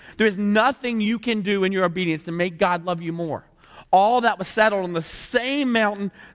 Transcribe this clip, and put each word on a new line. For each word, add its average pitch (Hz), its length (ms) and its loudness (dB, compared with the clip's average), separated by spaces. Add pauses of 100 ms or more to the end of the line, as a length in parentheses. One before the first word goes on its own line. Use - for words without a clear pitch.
(180)
There 214 100 4
is 196 100 -2
nothing 220 640 2
you 214 180 0
can 226 220 -2
do 196 220 0
in 190 80 2
your 190 140 0
obedience 170 400 -2
to 170 60 -8
make 175 260 -4
God 175 280 0
love 170 160 -4
you 170 100 -6
more. 165 340 -6 (460)
All 214 300 4
that 226 160 2
was 190 100 -8
settled 208 360 2
on 180 100 -6
the 165 80 -2
same 254 720 -2
mountain 208 400 0 (240)